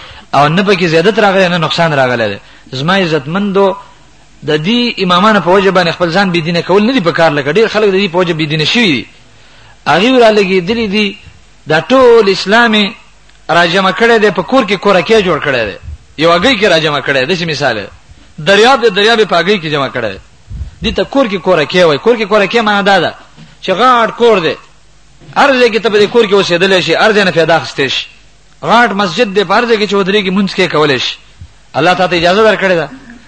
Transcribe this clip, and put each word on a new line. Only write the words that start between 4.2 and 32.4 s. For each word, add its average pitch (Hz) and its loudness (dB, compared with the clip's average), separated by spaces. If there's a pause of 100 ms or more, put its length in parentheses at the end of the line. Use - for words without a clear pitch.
د 151 -2
دې 240 -2
امامانو 190 2
په 160 -2
وجه 190 4
باندې 175 0
خپل 170 -4
ځان 190 0
بې 170 -2
دینه 170 -2
کول 196 0
نه 254 0
دي 262 0
په 165 0
کار. 160 2
لکه 143 -2
ډېر 214 2
خلک 214 0
د 190 0
دې 202 -2
په 165 -4
وجه 175 0
بې 156 -4
دینه 156 -2
شوي 220 0
دي. 117 -4 (840)
هغوی 214 2
رالګېدلي 208 0
دي، 202 -2 (500)
دا 156 0
ټول 233 4
اسلام 214 0
یې 208 0 (580)
راجمع 175 0
کړی 233 2
دی، 208 2
په 180 -4
کور 254 0
کې 196 -4 (100)
کورکۍ 202 2
جوړ 156 -2
کړی 131 -2
دی، 90 -12 (400)
یو 160 2
هګۍ 214 0
کې 202 0
راجمع 160 0
کړی 139 -2
دی. 143 -2
داسې 165 -6
مثال 139 -2
دی، 101 -8 (520)
دریاب 214 2
دی، 233 2
دریاب 214 0
یې 214 2
په 180 -2
هګۍ 202 0
کې 156 -8
جمع 139 -2
کړی 113 -6
دی. 95 -18 (640)
دې 202 -4
ته 202 0
کور 269 0
کې 196 -4
کورکۍ 156 2
وایي. 151 2
کور 233 0
کې 220 -4
کورکۍ 214 0
معنا 208 0
دا 196 2
ده 127 -2 (500)
چې - -6
غاټ 233 0
کور 226 4
دی، 160 -2 (840)
هر 254 4
ځای 247 2
کې 214 -2
ته 226 -2
په 208 2
دې 208 2
کور 233 2
کې 185 -2
اوسېدلی 185 2
شي، 151 0
هر 196 2
ځای 208 2
نه 185 0
پیدا 165 2
اخیستی 135 -4
شي. - -6 (560)
غاټ 220 2
مسجد 196 -4
دی، 208 2
په 175 -2
هر 240 0
ځای 233 0
کې 202 -4
چې 202 -4
ودرېږي، 196 0
مونځ 196 -2
کې 180 0
کولی 147 0
شي. - -8 (600)
الله 160 2
تا 180 0
ته 175 -4
اجازه 175 0 (100)